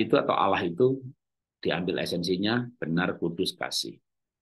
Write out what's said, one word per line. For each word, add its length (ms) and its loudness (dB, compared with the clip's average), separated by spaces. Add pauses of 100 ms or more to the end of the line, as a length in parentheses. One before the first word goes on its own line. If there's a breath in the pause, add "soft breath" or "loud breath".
itu 160 4
atau 160 2
Allah 320 2
itu? 320 2 (640)
Diambil 400 -2
esensinya, 720 0
benar, 480 0
kudus, 320 -2
kasih. 480 -6 (400)